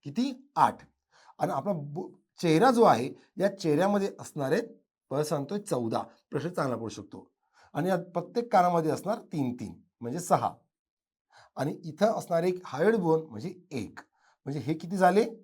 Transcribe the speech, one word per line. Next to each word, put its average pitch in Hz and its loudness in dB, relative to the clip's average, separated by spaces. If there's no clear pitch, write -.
किती? 247 -6
आठ. 123 4
आणि 190 -2
आपला 175 -2
बो-, 147 -8
चेहरा 175 6
जो 240 6
आहे, 139 6
या 196 0
चेहऱ्यामध्ये 190 2
असणारे, 147 -2
परत 143 0
सांगतोय, 147 -4
चौदा. 117 -2
प्रश्न 151 -4
चांगला 143 -2
पडू 110 -6
शकतो. - -16
आणि 165 -2
या 185 2
प्रत्येक 175 -4
कानामध्ये 175 4
असणार 151 -4
तीन 131 -4
तीन, 98 -12
म्हणजे 123 -8
सहा. 117 0
आणि - -4
इथं 160 -2
असणार 175 0
एक 180 0
हायड 190 2
बोन, 160 2
म्हणजे 120 -10
एक. 101 -8
म्हणजे 143 -6
हे 127 -2
किती 170 -8
झाले? 185 6